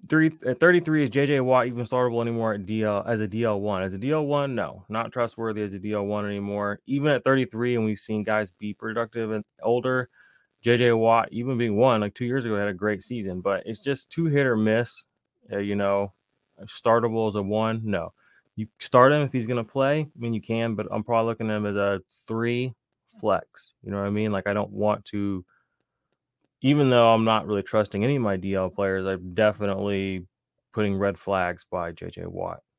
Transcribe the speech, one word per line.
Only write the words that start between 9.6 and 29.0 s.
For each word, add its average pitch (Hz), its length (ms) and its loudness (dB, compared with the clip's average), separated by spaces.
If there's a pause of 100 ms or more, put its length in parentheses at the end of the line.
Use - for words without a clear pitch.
older, 123 480 0 (520)
J 120 160 4
J 120 160 6
Watt, 113 380 4
even 120 280 -4
being 113 160 0
one, 117 260 4
like, 104 140 -4
two 123 100 -6
years 123 200 -2
ago, 107 120 -2
had 101 120 0
a 101 40 -6
great 98 300 -2
season, 95 380 -6
but 98 260 0
it's 110 140 -10
just 135 280 -4
too 165 160 -2
hit 143 220 2
or 117 100 2
miss. 110 460 0 (480)
Uh, 104 60 -4
you 101 180 -2
know, 101 360 0 (520)
startable 113 640 0
as 101 80 -2
a 104 80 0
one, 110 400 0
no. 90 300 -4 (420)
You 110 120 -8 (120)
start 127 320 6
him 151 100 2
if 139 100 -2
he's 120 160 -2
gonna 120 160 -2
play, 135 360 0
I 147 200 -8
mean, 117 140 -4
you 107 80 -2
can, 113 320 -2
but 104 160 -4
I'm 107 140 -4
probably 113 260 2
looking 110 220 -4
at 107 60 -2
him 104 100 -2
as 101 80 -2
a 101 260 0 (240)
three 120 480 -2 (460)
flex. - 540 -2 (100)
You 92 80 -10
know 101 80 -4
what 101 80 -2
I 101 40 -2
mean? 107 200 0
Like, 101 160 -2
I 101 60 0
don't 104 180 -2
want 104 340 -2
to, 101 400 -4 (1200)
even 139 280 4
though 117 200 8
I'm 113 120 4
not 110 240 2
really 101 160 -2
trusting 104 400 0
any 139 140 0
of 127 40 -2
my 101 160 0
D 95 160 -6
L 92 160 -2
players, 95 380 -2